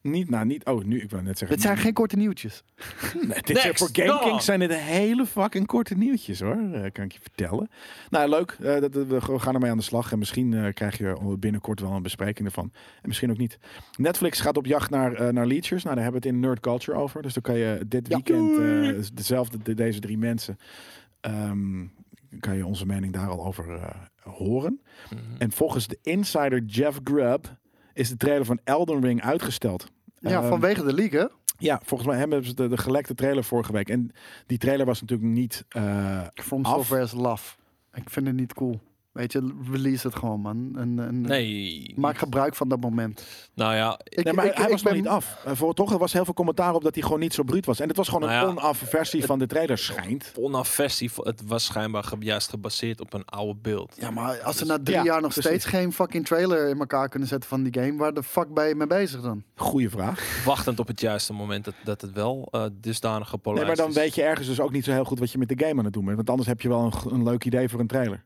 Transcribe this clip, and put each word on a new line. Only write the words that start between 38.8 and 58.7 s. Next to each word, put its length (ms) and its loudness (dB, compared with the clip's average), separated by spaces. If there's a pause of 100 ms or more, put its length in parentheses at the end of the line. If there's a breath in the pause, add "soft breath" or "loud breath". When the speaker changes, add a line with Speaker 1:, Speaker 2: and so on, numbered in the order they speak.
Speaker 2:
Weet 200 -6
je, 240 -4 (160)
release 360 0
het 80 -4
gewoon, 240 -4
man. 380 -4
En, 220 -2
en 220 -2
Speaker 3:
Nee. 760 -2
Speaker 2:
maak 220 2
gebruik 380 2
van 120 0
dat 140 2
moment. 420 -2 (300 loud breath)
Speaker 3:
Nou 220 2
ja, 280 2
Speaker 2:
Ik, 200 -2
Speaker 1:
Nee, 100 2
maar 120 4
Speaker 2:
ik, 80 4
Speaker 1:
hij 120 2
Speaker 2:
ik 60 4
Speaker 1:
was 120 4
nog 100 6
Speaker 2:
ben 80 2
Speaker 1:
niet 100 0
af. 340 0
Eh, 100 -2
voor, 180 2
toch, 180 2
er 60 4
was 160 2
heel 120 4
veel 80 -4
commentaar 400 2
op 100 2
dat 120 4
hij 80 -2
gewoon 160 2
niet 140 0
zo 100 0
bruut 220 2
was. 140 2
En 80 0
het 100 0
was 100 2
gewoon 220 0
Speaker 3:
Nou 40 2
Speaker 1:
een 220 4
Speaker 3:
ja, 60 -6
Speaker 1:
onaf 160 2
versie 420 0
Speaker 3:
het 80 0
Speaker 1:
van 120 2
de 80 0
trailer 300 2
schijnt. 600 -6
Speaker 3:
onaf 280 0
versie, 480 0
het 320 -6
was 180 -2
schijnbaar 380 -2
ge-, 160 -6
juist 300 0
gebaseerd 520 -6
op 120 -12
een 120 -8
oude 360 -6
beeld. 380 -4
Speaker 2:
Ja, 120 -6
maar 300 -4
als 160 -2
ze 80 -2
Speaker 3:
Dus 120 2
Speaker 2:
na 60 -4
drie 140 2
Speaker 1:
Ja, 60 4
Speaker 2:
jaar 180 4
nog 120 0
Speaker 1:
precies. 180 2
Speaker 2:
steeds 140 2
geen 280 2
fucking 320 0
trailer 440 4
in 100 0
elkaar 300 0
kunnen 180 -2
zetten 220 -4
van 140 0
die 180 0
game, 160 0
waar 160 2
de 100 -4
fuck 300 0
ben 140 4
je 80 2